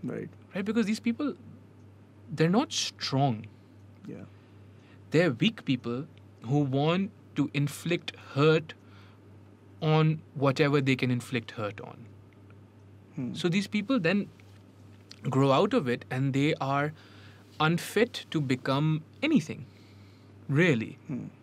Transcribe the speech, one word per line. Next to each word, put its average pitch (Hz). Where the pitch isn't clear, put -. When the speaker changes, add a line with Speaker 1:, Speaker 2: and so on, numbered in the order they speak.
Speaker 1:
Right। 110
Speaker 2:
Right? 202
Because 214
these 214
people, 240
they're 160
not 294
strong। 127
Speaker 1:
Yeah। -
Speaker 2:
They're 165
weak 202
people 127
who 135
want 147
to 143
inflict -
hurt 156
on 156
whatever 143
they 131
can 127
inflict 120
hurt 104
on। 123
Speaker 1:
Hmm। 123
Speaker 2:
So 180
these 196
people 214
then 190
grow 135
out 170
of 180
it 123
and 135
they 143
are 143
unfit 175
to 165
become 143
anything, -
really। 143
Speaker 1:
Hmm। 113